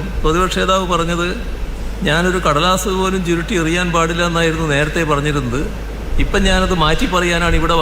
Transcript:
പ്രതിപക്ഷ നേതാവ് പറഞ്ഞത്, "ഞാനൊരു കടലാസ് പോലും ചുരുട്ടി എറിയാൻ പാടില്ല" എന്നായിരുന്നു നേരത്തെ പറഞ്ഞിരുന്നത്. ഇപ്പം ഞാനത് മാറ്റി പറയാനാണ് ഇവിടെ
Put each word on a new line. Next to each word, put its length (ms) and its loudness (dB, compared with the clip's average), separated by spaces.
പ്രതിപക്ഷ 400 2
നേതാവ് 320 0
പറഞ്ഞത്, 340 0
"ഞാനൊരു 400 2
കടലാസ് 420 2
പോലും 280 0
ചുരുട്ടി 340 -2
എറിയാൻ 340 0
പാടില്ല" 360 0
എന്നായിരുന്നു 440 0
നേരത്തെ 360 0
പറഞ്ഞിരുന്നത്. 500 0
ഇപ്പം 260 2
ഞാനത് 340 2
മാറ്റി 300 2
പറയാനാണ് 420 2
ഇവിടെ 260 2